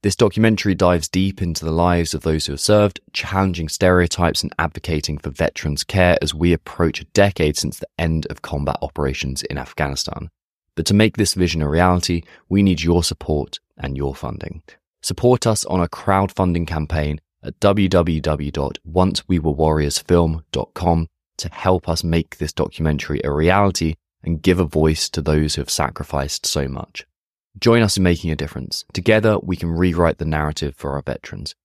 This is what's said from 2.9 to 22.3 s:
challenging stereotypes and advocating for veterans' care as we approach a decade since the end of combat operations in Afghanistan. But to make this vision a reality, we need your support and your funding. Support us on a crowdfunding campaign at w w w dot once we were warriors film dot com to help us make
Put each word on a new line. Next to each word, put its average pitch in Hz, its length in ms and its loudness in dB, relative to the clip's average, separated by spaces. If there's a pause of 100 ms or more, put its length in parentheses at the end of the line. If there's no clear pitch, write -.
challenging 92 560 -2
stereotypes 90 760 2
and 82 160 -8
advocating 78 580 -4
for - 140 -8
veterans' 76 520 -4
care 90 380 4
as - 100 -2
we 85 220 2
approach - 480 -2
a - 40 -16
decade 92 520 2
since - 220 -6
the - 80 -14 (100)
end 80 320 -2
of - 140 -12
combat 71 400 -4
operations 69 580 -4
in - 160 -8
Afghanistan. 69 720 -6 (460)
But 82 120 -4
to 101 60 2
make 107 240 4
this 101 160 0
vision 85 300 0
a 73 40 0
reality, 87 540 2 (280)
we 98 120 4
need 90 220 4
your 85 200 4
support - 560 -4 (200)
and 67 180 -6
your 69 160 -4
funding. - 480 -12 (400)
Support - 460 2
us 110 180 0
on 92 160 0
a 85 80 0
crowdfunding 92 760 0
campaign 78 520 -4 (220)
at - 180 -14
w 98 300 2
w 85 320 2
w 73 300 -2
dot 69 320 -4
once 90 440 0
we 90 120 0
were 78 140 0
warriors 76 440 0
film 80 540 2
dot - 240 -6
com 82 320 0 (300)
to 92 140 -10
help 92 380 -2
us 82 140 -2
make 82 340 -2